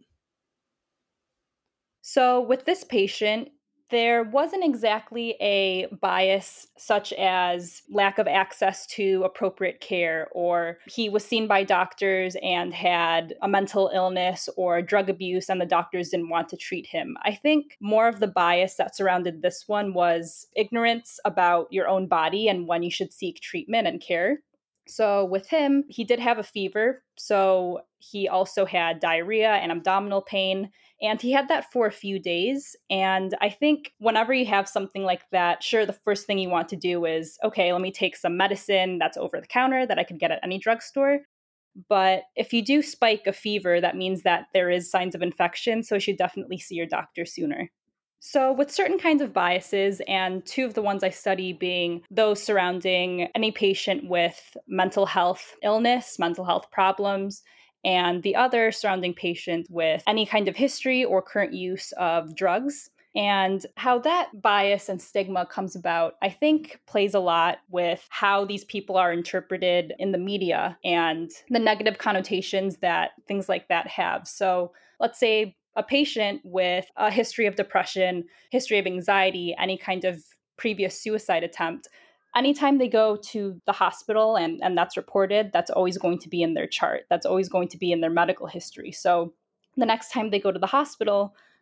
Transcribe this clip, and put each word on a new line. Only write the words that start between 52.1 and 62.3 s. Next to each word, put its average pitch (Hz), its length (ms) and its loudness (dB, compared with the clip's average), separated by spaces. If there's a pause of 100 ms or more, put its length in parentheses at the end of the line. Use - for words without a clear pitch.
those 208 320 2
surrounding 180 960 0
any 220 160 0
patient 196 560 0
with 170 480 -2 (100)
mental 190 400 2
health 185 560 0
illness, 233 560 0
mental 175 260 -2
health 180 280 -2
problems, 196 720 0 (400)
and 180 400 0
the 202 100 0
other 233 380 2
surrounding 185 420 -2
patients 170 560 -6
with 160 380 0
any 214 180 2
kind 208 220 0
of 185 80 -2
history 254 480 0
or 185 180 2
current - 320 -4
use 185 380 -8
of 165 420 -2